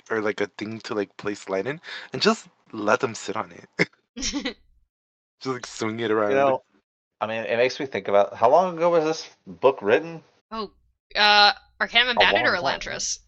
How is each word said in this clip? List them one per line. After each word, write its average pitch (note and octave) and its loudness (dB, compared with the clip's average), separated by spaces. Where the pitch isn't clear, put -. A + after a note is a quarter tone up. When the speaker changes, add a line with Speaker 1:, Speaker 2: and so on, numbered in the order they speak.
Speaker 1:
or, A2 -2
like, G#2 -4
a G2+ -2
thing A2 -10
to, - -12
like, G2+ -4
place G#2 -10
light F#2+ -4
in, D3+ -8
and B2+ -10
just - 0
let G#2+ 0
them A2+ -2
sit - -10
on F2 -8
it? - -6
<laughs> - -
Speaker 2:
<laughs> B3+ -6
Speaker 1:
Just, C3 -4
like, A#2+ -12
swing A2+ -6
it A#2 -2
Speaker 3:
You G#2+ 2
Speaker 1:
around. G#2 2
Speaker 3:
know, C3+ 2
I G#2+ -2
mean, A2+ -6
it A2+ -2
makes B2+ 2
me D3+ -6
think A2 -6
about, G2+ 4
how A2+ 4
long E3+ 4
ago E3+ 2
was E3 4
this D#3 -4
book G2+ 2
written? D#3 0
Speaker 2:
Oh, A3 -8
uh, G#3 6
Arcanum A#3 2
Speaker 3:
A - 4
Speaker 2:
Embattled G3 4
or F#3+ 0
Speaker 3:
long - -2
time. - -10
Speaker 2:
Elantris? - -8